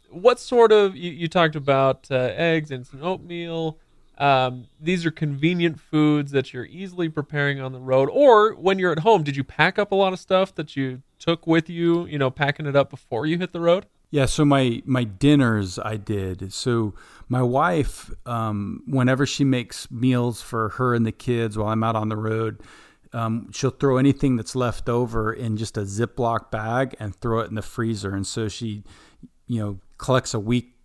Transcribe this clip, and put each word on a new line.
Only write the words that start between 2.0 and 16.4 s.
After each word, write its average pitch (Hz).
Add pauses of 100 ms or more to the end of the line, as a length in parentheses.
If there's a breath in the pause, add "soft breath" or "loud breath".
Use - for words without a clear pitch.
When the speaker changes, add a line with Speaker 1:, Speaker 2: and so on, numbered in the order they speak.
Speaker 1:
uh, 127
eggs 165
and 127
some 135
oatmeal. 170 (400)
Um, 127 (120)
these 170
are 160
convenient 160
foods 151
that 135
you're 123
easily 180
preparing 143
on 131
the 127
road, 131
or 220
when 190
you're 180
at 151
home, 196
did 143
you 139
pack 170
up 208
a -
lot 190
of 180
stuff 185
that 147
you 131 (160)
took -
with 165
you, 170
you 147
know, 131
packing 147
it 139
up 139
before 127
you 165
hit 180
the 170
road? 170 (240)
Speaker 2:
Yeah, 139
so -
my, 135
my 127
dinners 110
I 110
did. 98